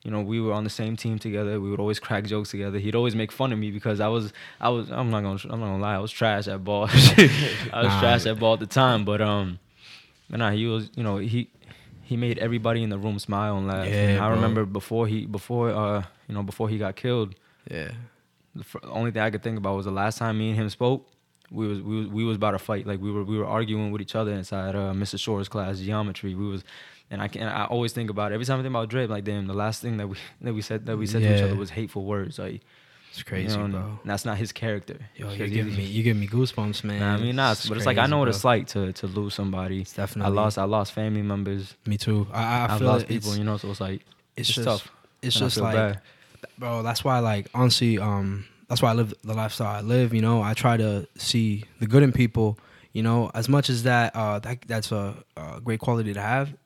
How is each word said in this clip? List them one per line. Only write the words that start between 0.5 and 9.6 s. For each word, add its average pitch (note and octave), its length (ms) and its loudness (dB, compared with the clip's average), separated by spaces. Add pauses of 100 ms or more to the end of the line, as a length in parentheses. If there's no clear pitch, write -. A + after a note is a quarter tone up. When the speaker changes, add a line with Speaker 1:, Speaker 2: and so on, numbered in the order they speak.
Speaker 1:
on G#2+ 100 -2
the G#2+ 80 -4
same A2 260 -6
team A2 220 -4
together. G#2 420 -4
We G2 80 -4
would G2+ 120 -2
always G#2 180 0
crack G2+ 280 -2
jokes G#2 240 -4
together. G2+ 280 -4
He'd G#2 160 -2
always A#2 220 2
make A2 160 -2
fun C3 200 -2
of A2 60 -2
me G#2+ 140 -4
because G#2 260 -2
I G#2 80 2
was, A2 260 0 (280)
I A#2 80 2
was, A#2 240 -2
I'm A#2+ 180 -2
not G#2+ 120 0
gonna, G2 180 -4 (120)
I'm A2+ 80 -6
not A2+ 60 -6
gonna G2 160 -2
lie, G#2 140 -2
I - 20 -2
was G#2+ 140 -6
trash G#2 340 0
at F#2+ 160 -6
ball. G#2 220 0
<laughs> A2 60 0
I - 20 -
was C3+ 800 10
Speaker 2:
Nah. G#2 280 2
Speaker 1:
trash A#2 260 6
at A2 120 0
ball A2+ 160 6
at A2 60 -4
the A2 60 -6
time, B2 380 4
but, G#2 160 0
um, G2+ 380 0 (720)